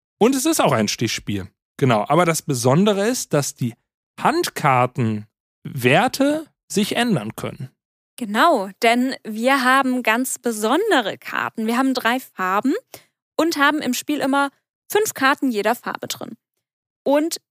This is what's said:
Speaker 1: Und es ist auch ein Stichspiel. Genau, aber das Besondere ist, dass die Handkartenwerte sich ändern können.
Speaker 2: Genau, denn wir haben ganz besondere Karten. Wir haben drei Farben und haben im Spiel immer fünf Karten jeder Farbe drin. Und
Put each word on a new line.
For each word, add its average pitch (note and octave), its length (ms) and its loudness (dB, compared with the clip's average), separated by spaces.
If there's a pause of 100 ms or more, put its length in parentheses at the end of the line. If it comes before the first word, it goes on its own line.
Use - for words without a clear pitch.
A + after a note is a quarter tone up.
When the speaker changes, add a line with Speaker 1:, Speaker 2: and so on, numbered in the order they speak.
(180)
Speaker 1:
Und C4 180 4
es C4 100 -4
ist D#4+ 140 2
auch G#3+ 100 2
ein A2 160 2
Stichspiel. G2+ 640 -6 (300)
Genau, A#2 280 2
aber E3 180 2
das E3 180 -2
Besondere F3 640 2
ist, - 240 -4
dass D3 240 -2
die A#2 180 -6 (460)
Handkartenwerte D3 2250 0 (220)
sich - 280 -2
ändern D#3+ 400 -2
können. - 340 -10 (460)
Speaker 2:
Genau, A3 540 2 (120)
denn B3 400 2
wir A#3+ 400 0
haben B3+ 400 2
ganz A3+ 380 -2
besondere A#3+ 760 0
Karten. - 520 -6
Wir A#3+ 100 0
haben C4+ 160 0
drei B3 240 -2
Farben G#3 560 -2 (600)
und E4 200 0
haben D4 240 2
im B3 140 -4
Spiel - 240 -4
immer C#4 320 0 (400)
fünf G#4+ 240 0
Karten C4+ 380 0
jeder G#3 240 0
Farbe - 320 -10
drin. - 280 -12 (680)
Und D4+ 320 2 (140)